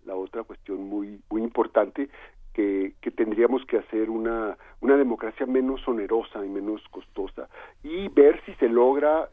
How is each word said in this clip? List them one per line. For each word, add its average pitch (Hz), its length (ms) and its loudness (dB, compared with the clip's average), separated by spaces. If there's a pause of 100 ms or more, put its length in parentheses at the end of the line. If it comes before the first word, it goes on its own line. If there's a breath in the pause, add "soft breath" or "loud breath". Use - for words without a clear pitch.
la 98 100 -10
otra 95 300 -8
cuestión 98 400 -10
muy, 101 360 -8 (100)
muy 110 120 -2
importante, 113 640 0 (440 loud breath)
que, 98 480 0
que 120 100 -6
tendríamos 117 540 0
que 113 140 -2
hacer 110 320 -2
una, 113 460 -4 (240 loud breath)
una 139 160 6
democracia 120 480 0
menos 131 440 0
onerosa 110 580 -2
y - 20 -8
menos 101 420 -6
costosa, - 580 -10 (340 loud breath)
y 175 280 -8
ver 147 360 6
si 196 80 -14
se 123 140 0
logra, 139 640 2